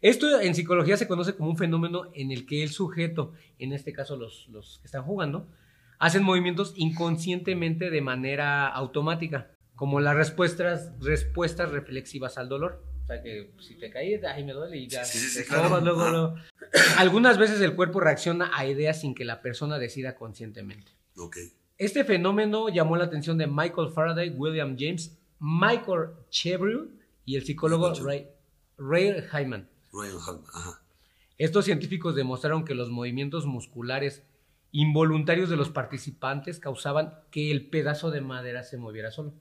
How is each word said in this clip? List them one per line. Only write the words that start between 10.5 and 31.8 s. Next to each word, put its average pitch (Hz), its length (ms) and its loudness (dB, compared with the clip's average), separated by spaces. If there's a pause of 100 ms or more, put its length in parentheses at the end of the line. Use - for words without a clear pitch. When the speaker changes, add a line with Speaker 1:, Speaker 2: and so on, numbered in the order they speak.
Speaker 1:
respuestas 160 720 0
reflexivas 131 680 -4
al 127 120 -6
dolor. 151 340 -4 (200)
O - 40 -4
sea, 120 140 -6
que 107 380 -12
si - 160 -20
te 110 160 -12
caes, 190 320 -2
ay, 143 200 -6
me 139 100 -8
duele 160 240 -8
y 127 100 -10
ya 123 180 -6
Speaker 2:
Sí, 113 140 -4
sí, 127 100 -2
sí, 123 100 -4
Speaker 1:
te - 60 -4
Speaker 2:
claro. 147 240 2
Speaker 1:
sobas 175 140 4
luego, 170 180 4
Speaker 2:
Ajá. 165 100 4
Speaker 1:
luego. 165 240 2 (300)
<clears throat> - 320 8
Algunas 202 400 8
veces 208 240 6
el 180 140 4
cuerpo 180 240 2
reacciona 170 560 2
a 139 100 0
ideas 151 360 0
sin 135 140 -4
que 123 100 -8
la 117 180 -6
persona 147 360 -4
decida 127 360 -6
conscientemente. 104 760 -14 (260)
Speaker 2:
Ok. 87 200 -12 (400)
Speaker 1:
Este 208 260 0
fenómeno 214 680 2
llamó 165 280 2
la 175 80 2
atención 165 320 -2
de 156 100 0
Michael 156 460 -2
Faraday, 165 380 0
William 143 460 -4
James, 160 400 -6 (220)
Michael 175 720 2 (200)
Chevreul 196 680 -2 (260)
y 135 120 -4
el 131 80 -6
psicólogo 165 440 2
Speaker 2:
Michael 143 160 -4
Speaker 1:
Ray, 139 220 -4 (500)
Ray 170 540 2
Hyman. 131 380 -4 (240)
Speaker 2:
Ray 101 160 -8
Hyman, 85 340 -10 (100)
ajá. 85 280 -12 (560)
Speaker 1:
Estos 160 280 2
científicos 170 500 -2